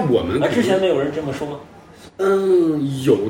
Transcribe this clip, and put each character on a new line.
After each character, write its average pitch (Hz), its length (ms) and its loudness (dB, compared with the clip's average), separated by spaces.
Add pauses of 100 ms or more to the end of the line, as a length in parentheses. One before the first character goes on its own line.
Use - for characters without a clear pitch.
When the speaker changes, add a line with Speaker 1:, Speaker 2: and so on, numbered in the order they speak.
(100)
Speaker 1:
我 110 120 2
们 90 120 -4
可 135 60 -2
能 147 80 0
Speaker 2:
啊， - 40 -4
之 226 100 2
前 190 180 0
没 190 80 0
有 147 120 0
人 143 140 -4
这 156 80 -6
么 139 100 -6
说 147 140 -8
吗？ 143 120 -10 (600)
Speaker 1:
嗯， 170 840 0
有， 131 120 4 (140)